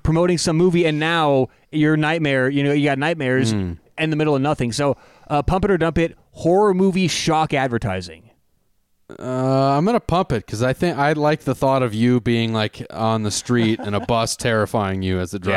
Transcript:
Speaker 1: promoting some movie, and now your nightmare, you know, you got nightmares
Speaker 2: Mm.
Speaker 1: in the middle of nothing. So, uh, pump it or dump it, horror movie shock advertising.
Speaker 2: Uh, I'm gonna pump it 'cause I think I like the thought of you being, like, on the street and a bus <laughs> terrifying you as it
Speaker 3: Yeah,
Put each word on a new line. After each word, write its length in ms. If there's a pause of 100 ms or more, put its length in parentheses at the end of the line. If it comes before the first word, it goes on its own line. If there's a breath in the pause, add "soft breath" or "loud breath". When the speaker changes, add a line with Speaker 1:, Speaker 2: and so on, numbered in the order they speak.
Speaker 1:
promoting 360
some 180
movie, 300
and 120
now 500 (220 soft breath)
your 260
nightmare, 520
you 160
know, 80
you 140
got 120
nightmares 540
Speaker 2:
Mm. 260 (200)
Speaker 1:
in 120
the 60
middle 200
of 40
nothing. 300
So, 260 (300 loud breath)
uh, 160
pump 220
it 80
or 40
dump 220
it, 180 (140)
horror 420
movie 360
shock 440
advertising. 800 (880)
Speaker 2:
Uh, 60 (520)
I'm 80
gonna 140
pump 340
it 140
'cause 160
I 120
think 220
I 180
like 260
the 160
thought 260
of 120
you 260
being, 320
like, 400
on 320
the 80
street 500
and 140
a 40
bus 360
<laughs> 0
terrifying 680
you 160
as 160
it 100
Speaker 3:
Yeah, 120